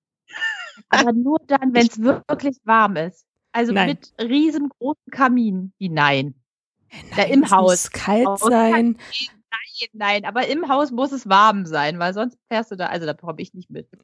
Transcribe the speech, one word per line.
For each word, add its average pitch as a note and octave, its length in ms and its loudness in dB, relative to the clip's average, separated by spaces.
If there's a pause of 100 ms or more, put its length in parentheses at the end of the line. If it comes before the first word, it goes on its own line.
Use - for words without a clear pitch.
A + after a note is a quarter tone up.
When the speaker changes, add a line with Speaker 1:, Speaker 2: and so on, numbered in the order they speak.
(880)
Speaker 1:
Aber B3 220 2
nur B3+ 360 0
dann, C4+ 260 0
wenn's A#3 280 2
wirklich C4+ 640 -2
warm G#3+ 320 2
ist. E3 300 -8 (260)
Also A#3 220 -2
Speaker 2:
Nein. G3 160 2
Speaker 1:
mit - 320 -10
riesengroßen C#4+ 920 -2
Kamin. A3+ 680 0
Wie, F#3+ 100 -6
nein? C#3+ 440 0 (540)
Speaker 2:
Hey, - 220 -20
Speaker 1:
Da - 140 -10
Speaker 2:
nein, F#3+ 80 0
Speaker 1:
im C#4 120 6
Speaker 2:
es - 80 2
Speaker 1:
Haus. F#3 200 6
Speaker 2:
muss - 200 -2
kalt A3 360 0
Speaker 1:
Außer G#3 220 0
Speaker 2:
sein. A3+ 480 4 (540)
Speaker 1:
Nein, A#3 420 -12
nein, G#3 320 -2
aber G#3 220 -2
im D4+ 220 -2
Haus C#4 220 2
muss C4 200 -2
es C4 160 -8
warm G3+ 380 4
sein, D#3 340 -2
weil F3+ 140 -2
sonst A#3 240 -6 (120)
fährst G#3+ 220 -4
du G3+ 60 -12
da, F3+ 100 -6
also E3+ 180 -6
da D3+ 80 -4
komm E3 260 -10
ich F#3 140 -12
nicht F3+ 160 -20
mit. - 180 -16 (160)